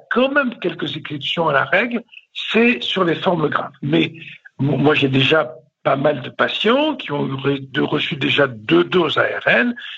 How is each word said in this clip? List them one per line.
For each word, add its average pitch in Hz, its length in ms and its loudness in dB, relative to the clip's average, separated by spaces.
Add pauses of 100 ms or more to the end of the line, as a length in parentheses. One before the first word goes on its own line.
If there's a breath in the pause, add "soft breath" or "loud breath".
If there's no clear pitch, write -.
(100)
quand 262 200 2
même 277 300 0
quelques 156 360 -6
exceptions 156 520 -4
à 147 40 2
la 135 120 2
règle, 226 380 0 (500 loud breath)
c'est 233 300 4
sur 185 220 -2
les 165 100 2
formes 160 340 0
graves. - 320 -4
Mais 151 320 0 (460 loud breath)
mo-, 139 180 0
moi, 143 180 4
j'ai 143 140 2
déjà 135 460 2 (280)
pas 139 140 2
mal 143 240 0
de 131 80 -12
patients 247 680 0
qui - 140 -12
ont 143 160 -2
re-, 135 440 -4
de, 147 100 -4
reçu 147 360 -2
déjà 139 320 2
deux 120 360 2
doses 165 340 0
A 117 40 2
R 110 260 -2
N 240 260 2 (240 loud breath)